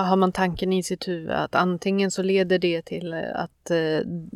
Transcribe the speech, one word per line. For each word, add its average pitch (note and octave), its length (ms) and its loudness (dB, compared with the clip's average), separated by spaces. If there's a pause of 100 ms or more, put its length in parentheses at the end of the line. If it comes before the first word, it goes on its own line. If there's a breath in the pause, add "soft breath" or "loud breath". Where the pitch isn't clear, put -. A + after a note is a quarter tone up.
har F#3 120 4
man F#3 160 4
tanken F#3 400 0
i F#3 100 2
sitt - 260 -6
huvud E3+ 220 -4
att D3 240 -2
antingen F#3+ 560 2
så F#3+ 120 -4
leder F#3 360 4
det E3+ 240 0
till, E3+ 300 -8
eh, E3 80 -6 (140)
att, - 360 -6
eh, D#3+ 280 2 (380)